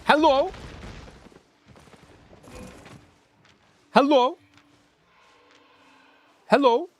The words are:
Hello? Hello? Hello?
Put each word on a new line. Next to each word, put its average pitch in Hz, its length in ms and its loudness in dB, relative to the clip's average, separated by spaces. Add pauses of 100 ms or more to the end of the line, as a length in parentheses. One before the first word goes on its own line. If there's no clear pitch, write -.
Hello? 302 480 2 (3500)
Hello? 277 420 2 (2250)
Hello? 262 380 2 (120)